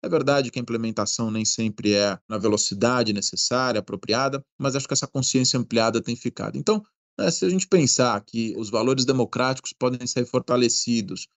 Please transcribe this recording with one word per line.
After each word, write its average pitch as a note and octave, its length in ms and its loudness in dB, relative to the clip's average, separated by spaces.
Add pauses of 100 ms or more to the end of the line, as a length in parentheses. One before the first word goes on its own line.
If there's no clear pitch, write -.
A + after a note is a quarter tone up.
É A3+ 40 -6
verdade C#3 420 2
que - 80 -8
a B2 40 -4
implementação A2+ 680 -2
nem A2 140 -2
sempre G#2+ 500 0
é G2+ 240 2 (100)
na A2 100 -4
velocidade G#2+ 760 2
necessária, A#2+ 680 -2
apropriada, B2+ 640 -4 (140)
mas C3+ 180 -2
acho C3+ 100 -4
que - 60 -4
essa - 140 0
consciência C3 520 0
ampliada A2+ 440 2
tem A#2+ 120 -4
ficado. G#2+ 420 -8
Então, G#3 280 0 (340)
né, F#3 120 2
se - 140 -2
a F#3 40 4
gente F#3 180 0
pensar B2 580 4
que A2+ 320 -4
os G#2+ 140 -8
valores B2 340 2
democráticos C3 680 0
podem B2 340 -2
sair A#2+ 200 -2
fortalecidos, A#2 1000 0 (100)